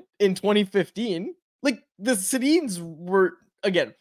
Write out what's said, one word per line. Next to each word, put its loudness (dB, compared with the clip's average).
in 2
twenty 2
fifteen. -4
Like, -2
the 0
Sedins 0
were, 0
again, 0